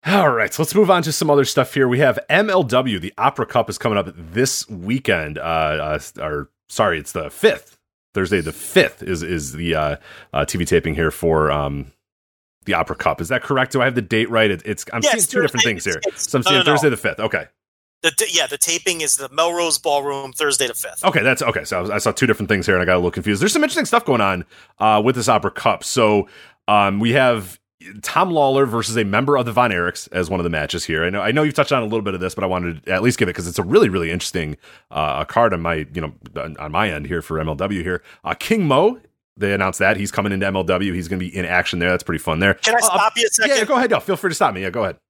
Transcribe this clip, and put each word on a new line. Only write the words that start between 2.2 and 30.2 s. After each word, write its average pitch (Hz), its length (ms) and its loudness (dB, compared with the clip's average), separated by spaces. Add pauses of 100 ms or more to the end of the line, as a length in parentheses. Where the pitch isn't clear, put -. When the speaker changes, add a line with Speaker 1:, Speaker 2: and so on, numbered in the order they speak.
Speaker 1:
M 202 220 2
L 180 140 2
W. 123 360 0
The 98 180 -8
Opera 120 280 0
Cup - 240 0
is 101 80 -8
coming 110 200 0
up 90 160 -2
this 87 540 -4
weekend. 87 720 -4
Uh, - 40 -8
uh, 78 580 -2 (220)
or, 73 280 -6 (180)
sorry, 90 320 0
it's - 140 -14
the 78 160 -6
fifth. - 480 -2 (360)
Thursday 95 280 0
the 78 100 -6
fifth - 500 0
is, 87 220 -4
is 78 300 -6
the, 80 220 -2
uh, 76 200 -2 (380)
uh, 71 100 0
T - 140 -6
V 85 80 -2
taping 82 280 2
here 80 160 0
for, 78 420 0
um, 71 420 -4 (720)
the 101 80 -2
Opera 82 240 -2
Cup. - 240 0
Is 82 80 -8
that 127 140 -2
correct? 131 280 0
Do 131 100 0
I 123 40 4
have 127 100 0
the 120 60 0
date 110 280 0
right? 110 220 4
It, 85 140 -4
it's, 107 260 -6
I'm 117 100 -4
Speaker 2:
Yes, 285 120 2
Speaker 1:
seeing 220 100 0
two - 180 -2
different 220 220 0
Speaker 2:
Thursday 233 60 2
Speaker 1:
things - 160 -4
Speaker 2:
the 98 60 -2
Speaker 1:
here. 78 120 -6
Speaker 2:
sixth. - 260 -6
Speaker 1:
So 143 80 0
I'm 127 60 2
Speaker 2:
No, 185 60 2
Speaker 1:
seeing 190 100 4
Speaker 2:
no, 180 60 0
no. 151 80 4
Speaker 1:
Thursday 143 160 4
the 117 80 -2
fifth. - 220 -4
Okay. 104 260 -2 (560)
Speaker 2:
The 160 100 2
t-, 208 220 -2
yeah, 160 140 0
the 143 100 -8
taping 170 420 -2
is 151 160 0
the 139 140 -6
Melrose 170 480 0
Ballroom, 139 560 -2
Thursday 139 340 0
the 117 60 -4
fifth. - 320 -8
Speaker 1:
Okay, - 180 2
that's, 127 180 2
okay. 107 220 -2
So 98 140 -4
I, 90 40 -2
was, 92 80 -4
I 101 100 -2
saw 110 120 0
two 127 160 0
different 107 220 2
things 98 160 2
here, 98 100 4
and 90 60 2
I 90 40 2
got 92 100 4
a - 20 4
little 90 140 0
confused. 101 300 -2
There's 208 120 0
some 302 100 2
interesting 294 220 0
stuff 233 180 2
going 127 160 2
on, 95 240 0 (360)
uh, 107 240 4
with 123 120 2
this 123 140 -2
Opera 104 220 2
Cup. - 340 0
So, 107 420 4 (400)
um, 101 320 4
we 117 140 2
have 120 440 2 (440)
Tom 180 300 0
Lawler 139 340 4
versus 113 300 -2
a 113 80 2
member 120 340 2
of 127 80 0
the 117 60 -6
Von 120 200 4
Erichs 90 420 -2
as 90 160 -2